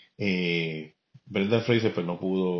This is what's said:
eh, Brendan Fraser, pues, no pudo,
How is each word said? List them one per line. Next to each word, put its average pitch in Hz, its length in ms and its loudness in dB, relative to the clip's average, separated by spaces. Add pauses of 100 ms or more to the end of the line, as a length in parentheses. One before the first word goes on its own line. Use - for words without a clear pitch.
(180)
eh, 85 800 -2 (300)
Brendan 104 380 0
Fraser, 113 300 2
pues, 90 120 -2
no 85 140 -4
pudo, 92 400 0